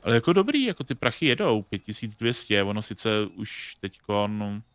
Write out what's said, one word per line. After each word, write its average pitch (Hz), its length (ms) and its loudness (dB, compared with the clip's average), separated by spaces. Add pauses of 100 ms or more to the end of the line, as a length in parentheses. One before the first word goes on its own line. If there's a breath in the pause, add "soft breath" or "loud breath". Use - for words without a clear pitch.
Ale 117 120 4
jako 117 180 4
dobrý, 262 300 4
jako 214 200 -2
ty 127 120 -6
prachy - 300 -2
jedou, 135 360 2
pět 98 220 -6
tisíc 107 320 -8
dvě 117 180 0
stě, 101 300 0
ono 104 180 -2
sice 107 440 0
už - 500 -10
teďkon 104 880 -4 (120)